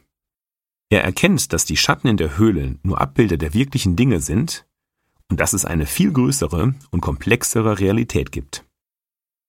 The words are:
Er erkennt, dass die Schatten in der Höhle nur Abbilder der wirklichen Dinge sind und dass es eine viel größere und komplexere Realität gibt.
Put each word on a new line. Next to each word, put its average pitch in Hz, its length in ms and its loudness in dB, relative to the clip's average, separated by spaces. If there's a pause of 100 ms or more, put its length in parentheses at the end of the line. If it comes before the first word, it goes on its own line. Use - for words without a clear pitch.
(920)
Er 104 120 4
erkennt, - 500 0
dass 123 140 0
die 80 100 -2
Schatten - 320 0
in 107 80 2
der 80 220 -2
Höhle 82 440 2
nur 95 180 0
Abbilder 107 360 2
der 76 160 -4
wirklichen 120 440 0
Dinge 113 240 4
sind 98 460 -4 (640)
und 78 100 0
dass 80 120 0
es 90 140 -2
eine 80 180 -2
viel 185 280 0
größere 123 640 0 (160)
und 87 120 -2
komplexere 107 760 0
Realität 95 540 0
gibt. - 320 -12 (840)